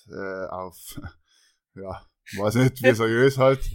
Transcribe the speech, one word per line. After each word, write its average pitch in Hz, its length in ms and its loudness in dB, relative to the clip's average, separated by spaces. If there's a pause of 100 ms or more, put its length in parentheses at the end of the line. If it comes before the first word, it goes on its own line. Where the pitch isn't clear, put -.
äh, 95 400 -10
auf, - 500 -14 (360)
<laughs> - 400 -20
ja, 95 300 -14 (320)
weiß 107 180 0
nicht, 127 280 2
wie 120 100 6
seriös 117 460 2
halt, 135 220 4 (140)